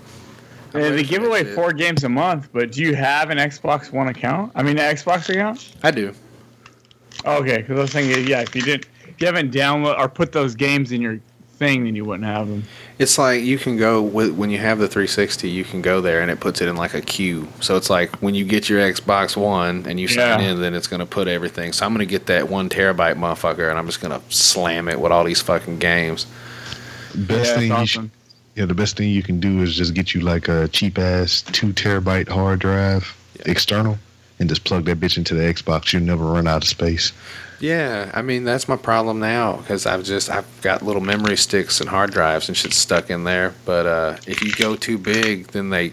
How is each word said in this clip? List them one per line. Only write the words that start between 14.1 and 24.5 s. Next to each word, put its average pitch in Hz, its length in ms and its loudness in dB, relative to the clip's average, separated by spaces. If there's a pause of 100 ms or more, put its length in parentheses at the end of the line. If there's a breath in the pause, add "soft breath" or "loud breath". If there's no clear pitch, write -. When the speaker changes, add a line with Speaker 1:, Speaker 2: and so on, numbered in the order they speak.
Speaker 1:
when 101 180 0
you 101 80 0
have 110 200 0
the 101 80 4
three 98 220 0
sixty, 98 400 0
you 92 160 -4
can 90 180 -6
go 92 180 2
there 85 200 2
and 87 100 0
it - 80 -2
puts - 220 -4
it 87 80 0
in, 87 80 -2
like, 85 180 -4
a 76 60 -4
queue. 85 480 -4 (120)
So - 160 0
it's - 140 0
like 87 320 2
when 101 140 0
you 98 80 0
get 104 240 0
your 101 120 4
Xbox 98 560 0
One 90 520 0
and 87 100 -4
you 92 80 -4
sign 120 340 2
Speaker 2:
Yeah. 98 120 2
Speaker 1:
in, 87 80 -2
then 87 140 -2
it's 85 120 -6
gonna 87 200 -6
put 95 200 -4
everything. 85 460 -4
So 98 140 -2
I'm 110 60 0
gonna 107 140 0
get 92 200 -2
that 82 220 2
one 95 200 -2
terabyte 87 480 2
motherfucker, 82 520 -2
and 80 100 0
I'm 82 80 -4
just 85 140 -6
gonna 76 280 -6
slam 85 600 2